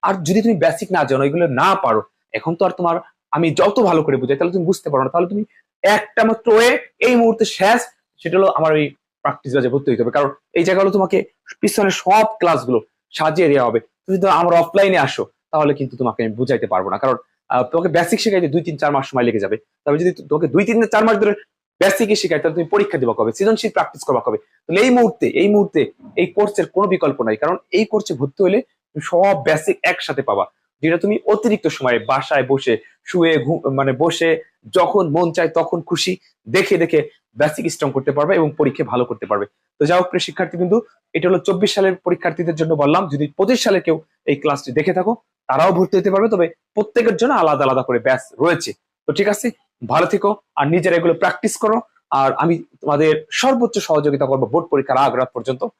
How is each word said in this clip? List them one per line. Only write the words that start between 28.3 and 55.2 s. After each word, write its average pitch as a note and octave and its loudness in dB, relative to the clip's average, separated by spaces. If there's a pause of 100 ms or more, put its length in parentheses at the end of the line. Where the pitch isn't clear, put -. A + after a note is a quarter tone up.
হলে F#3+ 2
তুমি - -16
সব F#3+ 2
বেসিক D#3 0
একসাথে D#3+ -4
পাবা, G2 0 (360)
যেটা E3 0
তুমি G3+ -2
অতিরিক্ত G#3 0
সময়ে B2+ -2
বাসায় C3+ -2
বসে, C3+ 0 (280)
শুয়ে E3 2
ঘু-, C#3+ -2
মানে C3+ -2
বসে E3 0 (440)
যখন F3+ 2
মন E3 0
চায় E3 -2
তখন E3 -2
খুশি F3+ -4 (300)
দেখে F#3 0
দেখে D#3 0 (280)
বেসিক D#3 -2
স্ট্রং C#3 -4
করতে C3+ -2
পারবে D3 0
এবং D#3 0
পরীক্ষা D3 0
ভালো B2 -2
করতে A2 -10
পারবে। G2+ -2 (340)
তো D3 2
যাই F3 2
হোক F3+ 0
প্রিয় F3+ -4
শিক্ষার্থীবৃন্দ, F3+ -2 (340)
এটা E3 0
হলো F#3 2
চব্বিশ G3 0
সালের F#3+ 0
পরীক্ষার্থীদের F3 -4
জন্য D#3+ 0
বললাম। D#3 0
যদি D3 -4 (100)
পঁচিশ A3+ 0
সালে G3 2
কেউ D#3+ -2 (240)
এই C#3+ 0
ক্লাসটি C#3+ -4
দেখে D3+ 0
থাকো, F#3 -2 (320)
তারাও D#3+ 2
ভর্তি F#3 0
হতে F#3 0
পারবে। G3+ 2
তবে F3+ 0 (260)
প্রত্যেকের A3 0
জন্য B3 0
আলাদা D3+ 2
আলাদা C3 0
করে B2 -2
ব্যাচ A2+ 0 (180)
রয়েছে। D#3+ 0 (340)
তো D3 -2
ঠিক G3 0
আছে, G#3 -2 (360)
ভালো D#3+ 2
থেকো G3+ 0 (200)
আর C#3+ 0
নিজেরা E3+ 2
এগুলো E3+ 2
প্র্যাকটিস - -2
করো। A3+ 0 (280)
আর C3+ 2
আমি E3 0 (240)
তোমাদের D3+ 0
সর্বোচ্চ A#3+ 0
সহযোগিতা D3 0
করবো C3 0
বোর্ড E3 -2
পরীক্ষার C3+ 0
আগ C3+ 2
রাত B2+ -2